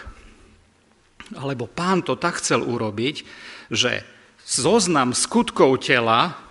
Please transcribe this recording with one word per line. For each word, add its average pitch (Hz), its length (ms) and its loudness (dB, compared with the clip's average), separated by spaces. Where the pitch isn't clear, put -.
alebo 135 320 -8
Pán 180 320 0
to 131 160 -2
tak 175 240 -4
chcel 131 240 0
urobiť, 117 560 -4
že 113 320 -2
zoznam 151 720 2
skutkov 156 720 2
tela 123 480 2